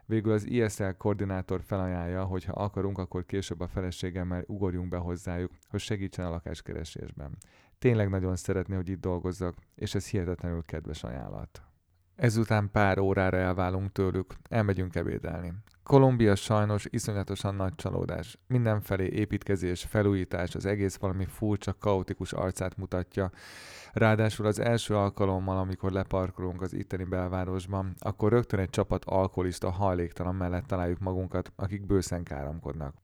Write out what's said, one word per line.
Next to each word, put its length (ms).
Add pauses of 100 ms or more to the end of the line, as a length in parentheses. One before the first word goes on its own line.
Végül 260
az 160
I 200
S 100
L 200
koordinátor 680
felajánlja, 580
hogy 200
ha 100
akarunk, 440
akkor 280
később 340
a 80
feleségemmel 800
ugorjunk 420
be 80
hozzájuk, 540 (180)
hogy 100
segítsen 460
a 40
lakáskeresésben. 1080 (420)
Tényleg 300
nagyon 260
szeretné, 400
hogy 140
itt 120
dolgozzak, 540 (200)
és 200
ez 120
hihetetlenül 540
kedves 420
ajánlat. 580 (540)
Ezután 560
pár 280
órára 380
elválunk 540
tőlük, 420 (160)
elmegyünk 460
ebédelni. 580 (300)
Kolumbia 520
sajnos 540
iszonyatosan 680
nagy 200
csalódás. 720
Mindenfelé 580
építkezés, 800
felújítás, 720
az 100
egész 300
valami 300
furcsa, 480
kaotikus 600
arcát 440
mutatja. 540 (640)
Ráadásul 520
az 140
első 360
alkalommal, 640
amikor 340
leparkolunk 720
az 120
itteni 300
belvárosban, 960
akkor 320
rögtön 280
egy 100
csapat 360
alkoholista 640
hajléktalan 680
mellett 300
találjuk 340
magunkat, 560
akik 300
bőszen 380
káromkodnak. 800